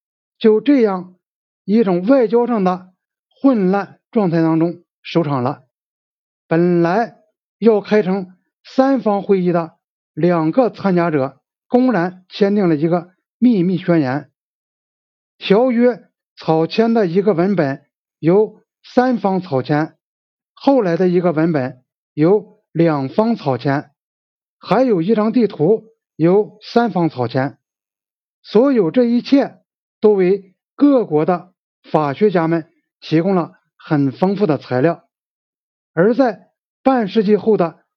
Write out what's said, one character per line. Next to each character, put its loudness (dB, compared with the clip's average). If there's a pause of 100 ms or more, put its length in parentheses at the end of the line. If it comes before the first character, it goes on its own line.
(380)
就 2
这 2
样 -2 (480)
一 2
种 -2
外 4
交 0
上 -2
的 -2 (480)
混 2
乱 -6 (120)
状 0
态 0
当 2
中 -4 (180)
收 -2
场 -2
了。 -6 (800)
本 2
来 -2 (420)
要 2
开 0
成 -6 (260)
三 -2
方 -2
会 0
议 0
的 -4 (360)
两 0
个 0
参 -2
加 0
者 -4 (240)
公 0
然 -4
签 -2
订 0
了 2
一 0
个 -2 (280)
秘 2
密 0
宣 0
言、 -4 (1080)
条 0
约 -2 (280)
草 -2
签 0
的 0
一 -2
个 0
文 -2
本 -4 (340)
由 0 (200)
三 -2
方 -2
草 -4
签， -4 (580)
后 0
来 -2
的 0
一 0
个 0
文 0
本 -6 (300)
由 -2 (100)
两 0
方 -2
草 -4
签， -4 (680)
还 0
有 0
一 0
张 0
地 2
图 0 (300)
由 0
三 -2
方 0
草 -6
签。 -4 (840)
所 2
有 0
这 2
一 0
切 -2 (420)
都 4
为 -2 (180)
各 2
国 -2
的 -4 (300)
法 -2
学 0
家 0
们 -4 (260)
提 -2
供 0
了 -2 (240)
很 -2
丰 -2
富 -2
的 0
材 -6
料。 -2 (840)
而 0
在 -2 (340)
半 0
世 0
纪 2
后 0
的 -4 (120)